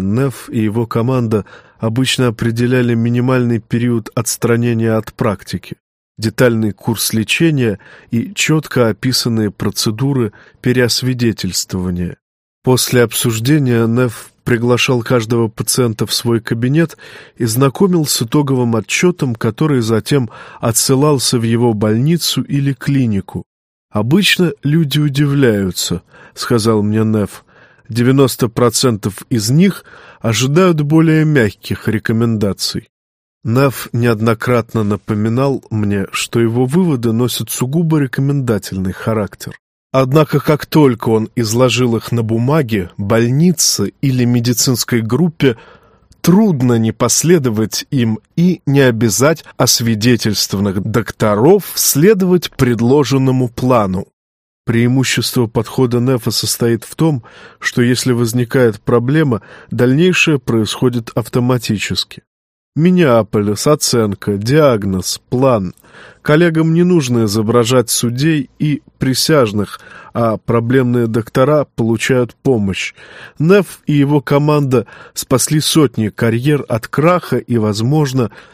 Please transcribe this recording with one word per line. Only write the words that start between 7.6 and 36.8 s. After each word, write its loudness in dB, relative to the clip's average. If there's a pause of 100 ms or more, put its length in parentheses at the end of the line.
и -4
четко 0
описанные -2
процедуры -4 (280)
переосвидетельствования. -2 (460)
После 2
обсуждения 0
Нев -2 (120)
приглашал 0
каждого 0
пациента -2
в -6
свой -2
кабинет -2 (380)
и -4
знакомил 0
с -4
итоговым 0
отчетом, -2
который -2
затем 0 (300)
отсылался 0
в -2
его 2
больницу 0
или -2
клинику. -2 (460)
«Обычно 0 (100)
люди 0
удивляются», — 0 (320)
сказал 0
мне 0
Нев. -2 (440)
«Девяносто 2
процентов -2
из -2
них 2 (360)
ожидают 0
более 2
мягких 0
рекомендаций». -2 (540)
Нев 0
неоднократно 0
напоминал -2
мне, -2
что -4
его 2
выводы 0